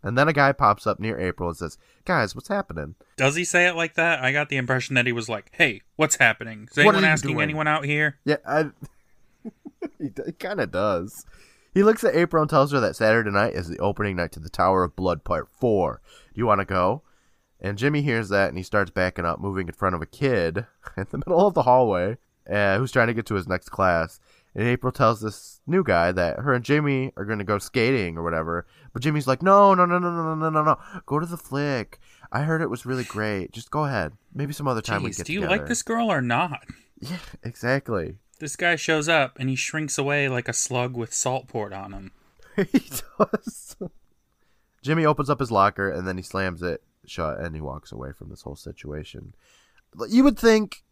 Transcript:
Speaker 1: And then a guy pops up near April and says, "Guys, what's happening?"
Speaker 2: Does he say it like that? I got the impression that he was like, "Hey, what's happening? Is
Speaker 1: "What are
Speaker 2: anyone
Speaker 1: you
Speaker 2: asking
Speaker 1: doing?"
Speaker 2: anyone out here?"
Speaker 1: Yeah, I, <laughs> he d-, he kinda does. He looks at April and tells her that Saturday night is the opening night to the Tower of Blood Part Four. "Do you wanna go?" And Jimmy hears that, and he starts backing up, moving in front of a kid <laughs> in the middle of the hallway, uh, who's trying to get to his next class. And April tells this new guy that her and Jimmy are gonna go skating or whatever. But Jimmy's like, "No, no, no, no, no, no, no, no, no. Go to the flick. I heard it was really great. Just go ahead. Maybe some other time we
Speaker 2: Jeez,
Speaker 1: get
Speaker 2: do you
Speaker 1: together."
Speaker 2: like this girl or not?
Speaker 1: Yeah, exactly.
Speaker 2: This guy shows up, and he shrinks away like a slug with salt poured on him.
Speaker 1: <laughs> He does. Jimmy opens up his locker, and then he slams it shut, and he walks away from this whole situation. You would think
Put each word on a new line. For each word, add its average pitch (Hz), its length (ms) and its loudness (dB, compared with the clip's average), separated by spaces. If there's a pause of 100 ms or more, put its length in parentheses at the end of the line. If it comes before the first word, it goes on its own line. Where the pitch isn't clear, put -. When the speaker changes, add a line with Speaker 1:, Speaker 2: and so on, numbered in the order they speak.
Speaker 1:
And 101 140 -2
then 143 100 4
a 160 60 0
guy 139 180 4
pops 107 340 2
up 101 140 0
near 110 200 -4
April 90 300 -2
and 82 80 -8
says, 82 220 -8 (260)
"Guys, 123 300 0
what's - 120 -16
happening?" 82 460 -6 (240)
Speaker 2:
Does 139 180 2
he 175 80 -2
say 175 240 4
it 175 80 2
like 165 200 -2
that? 165 280 2
I 127 80 2
got 147 180 0
the 139 80 -2
impression 127 380 -2
that 123 120 4
he 123 40 0
was 117 180 -4
like, 107 240 -6
"Hey, 120 280 2 (140)
what's 151 220 2
happening? 110 540 2
Is - 60 -4
Speaker 1:
"What 202 160 8
are 196 40 4
Speaker 2:
anyone 185 60 4
Speaker 1:
you 160 60 4
Speaker 2:
asking 151 220 0
Speaker 1:
doing?" 127 120 0
Speaker 2:
anyone 151 240 -2
out 151 180 0
here?" 147 380 -2
Speaker 1:
Yeah, 147 140 2 (100)
I, 151 180 2
<laughs> - 1300 -18
he 139 100 -8
d-, 131 180 -10
he - 60 -10
kinda 185 340 -4
does. 95 580 -2 (480)
He 190 100 6
looks 220 200 4
at 214 120 2
April 165 260 2
and 151 80 0
tells 143 220 4
her 139 80 2
that 101 160 0
Saturday 110 360 2
night 101 220 2
is 87 140 -6
the 82 120 -8
opening 101 360 -2
night 87 180 -2
to - 60 -14
the 78 100 -12
Tower 92 340 2
of 85 120 -4
Blood 90 280 -2
Part - 260 -4
Four. 95 520 0 (340)
"Do - 40 -10
you 117 60 0
wanna 101 200 2
go?" 95 360 0 (580)
And 101 200 -6
Jimmy 143 240 0
hears 113 260 0
that, 98 200 4
and 69 80 -8
he 92 60 -8
starts 98 280 -2
backing 90 340 -2
up, 85 140 -2
moving 95 280 -4
in 82 60 -10
front 92 220 0
of 80 80 -4
a - 20 -8
kid 101 640 -2 (140)
<laughs> - 160 -14
in 98 120 -6
the - 80 -8
middle 180 300 4
of 185 80 0
the 151 80 2
hallway, 113 540 4 (320)
uh, 101 280 2
who's 123 140 -2
trying 117 160 4
to 117 60 0
get 110 140 -4
to 107 80 -2
his 92 120 -2
next 92 220 -4
class. 85 500 2 (380)
And 107 80 -2
April 123 280 0
tells 113 260 2
this - 480 -10
new 180 160 2
guy 90 300 2
that 87 260 0
her 135 140 0
and 123 100 0
Jimmy 139 540 0
are 98 80 -8
gonna 104 180 -4
go 101 140 0
skating 113 600 0
or 82 60 -6
whatever. 85 420 -4 (280)
But 117 80 -8
Jimmy's 147 260 0
like, 131 160 0
"No, 196 300 8
no, 180 120 4
no, 175 140 0
no, 175 120 -2
no, 170 120 -4
no, 160 120 -4
no, 160 140 -2
no, 156 140 2
no. 151 160 2 (260)
Go 143 140 -2
to 165 60 -6
the 170 100 -10
flick. 139 640 -4 (320)
I 135 120 -2
heard 160 180 0
it 160 80 -2
was 120 160 -8
really 127 180 -4
great. 107 480 -4
Just - 180 -14
go 151 140 -2
ahead. 110 300 -2 (200)
Maybe 143 200 -6
some 147 140 -6
other 117 140 0
time 101 220 -4
we 95 60 -4
Speaker 2:
Jeez, 85 80 -10
Speaker 1:
get 85 80 -8
Speaker 2:
do 156 80 -8
you 190 80 -4
Speaker 1:
together." 190 160 0
Speaker 2:
like 73 100 -6
this - 160 -4
girl 226 260 -2
or 156 120 0
not? 127 400 -2 (400)
Speaker 1:
Yeah, 170 160 -10 (260)
exactly. 120 760 -4 (200)
Speaker 2:
This 151 160 -10
guy 175 220 2
shows 156 320 0
up, 147 300 2
and 131 100 -2
he 131 80 -2
shrinks 156 400 -4
away 143 320 0
like 123 180 -2
a 120 60 -4
slug 123 420 -2
with 117 180 -6
salt 131 360 -2
poured 104 240 -6
on 98 180 -12
him. 95 200 -14 (460)
Speaker 1:
<laughs> 196 140 2
He - 80 4 (400)
does. - 560 -4 (1080)
Jimmy 156 240 2
opens 147 240 2
up 143 100 0
his 120 120 -2
locker, 98 380 4
and 90 180 -4
then 92 100 -4
he 92 60 -10
slams 92 380 -4
it 87 200 -4 (240)
shut, 80 340 -6
and 80 160 -8
he 76 60 -10
walks 71 300 -12
away 65 260 -12
from - 120 -18
this - 140 -20
whole 71 120 -14
situation. - 800 -14 (760)
You 247 140 6
would 269 160 6
think 220 520 2